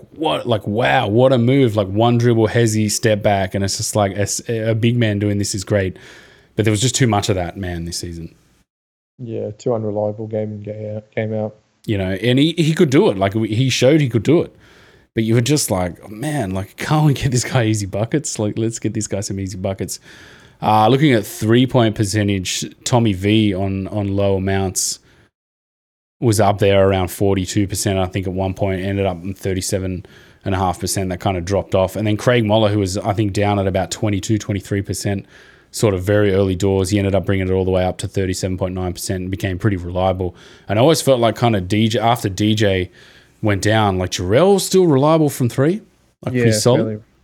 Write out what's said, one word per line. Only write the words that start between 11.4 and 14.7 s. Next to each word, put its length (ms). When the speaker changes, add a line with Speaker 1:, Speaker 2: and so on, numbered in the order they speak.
Speaker 1:
You 140
know, 140
and 260
he, 140
he 220
could 160
do 200
it. 80
Like, 160
we, 140
he 220
showed 300
he 80
could 140
do 180
it. 140